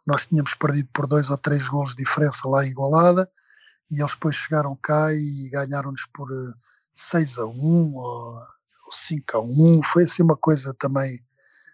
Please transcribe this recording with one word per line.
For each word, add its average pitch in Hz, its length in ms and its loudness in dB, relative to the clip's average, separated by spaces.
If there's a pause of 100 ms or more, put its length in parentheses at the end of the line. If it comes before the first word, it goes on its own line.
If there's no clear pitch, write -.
nós 143 200 0
tínhamos 151 300 0
perdido 143 380 -2
por 139 140 -4
dois 143 220 0
ou 139 80 -2
três 143 300 -2
golos 139 240 -4
de 123 120 -10
diferença 143 440 0
lá 139 180 2
em 131 40 -4
Igualada 160 600 4 (600)
e 147 120 -4
eles 143 120 -2
depois 151 220 -2
chegaram 143 460 -2
cá 156 320 2
e 143 380 -4
ganharam-nos 139 600 -6
por, 135 180 -12
eh, 127 220 -8 (400)
seis 147 440 -2
a 117 80 -4
um 151 500 2
ou, 120 400 -10 (500)
ou - 60 -20
cinco - 460 -6
a 110 40 0
um, 156 420 6
foi 175 200 4
assim 170 200 2
uma 165 140 6
coisa 139 420 0
também, 135 400 -2 (540)